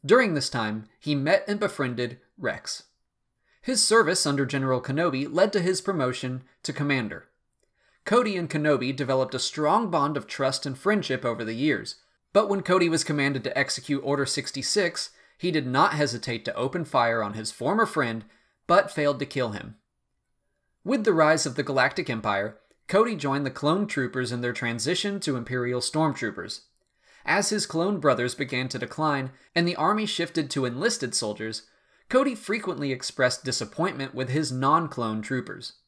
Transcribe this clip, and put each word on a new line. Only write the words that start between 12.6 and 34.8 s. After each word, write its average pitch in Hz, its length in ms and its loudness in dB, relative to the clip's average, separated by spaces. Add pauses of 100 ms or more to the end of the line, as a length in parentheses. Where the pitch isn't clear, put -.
Cody 180 300 4
was 160 120 2
commanded 139 420 0
to 131 140 -2
execute 139 460 -2
Order 139 220 0
sixty-six, 170 840 -2 (300)
he 175 120 0
did 151 160 0
not 139 280 4
hesitate 120 500 -2
to - 100 -4
open 135 300 -2
fire 117 380 2
on 104 100 -4
his 110 180 -8
former 202 360 0
friend, 117 400 -2 (400)
but 120 240 4
failed 143 300 0
to 139 40 -2
kill 123 280 -2
him. - 240 -10 (1080)
With 226 200 0
the 208 100 4
rise 156 320 6
of 127 80 -4
the 143 80 -2
Galactic 135 480 0
Empire, 107 480 -2 (300)
Cody 220 280 4
joined 139 300 -2
the 131 40 -2
clone 170 360 0
troopers 127 440 -2
in 120 120 -4
their 123 100 -2
transition 123 680 -2
to 135 160 -2
Imperial 123 440 -2
stormtroopers. 127 800 -2 (640)
As 196 240 0
his 214 160 0
clone 175 360 0
brothers 123 340 2
began 131 340 -4
to 127 100 -8
decline 135 520 -2 (240)
and 170 120 4
the 175 100 0
army 208 280 2
shifted 165 460 -2
to 131 160 0
enlisted 131 480 -2
soldiers, 110 480 -4 (480)
Cody 262 240 2
frequently 180 580 -4
expressed - 520 -2
disappointment 135 680 -4
with 131 140 -4
his 135 240 0
non-clone 127 680 0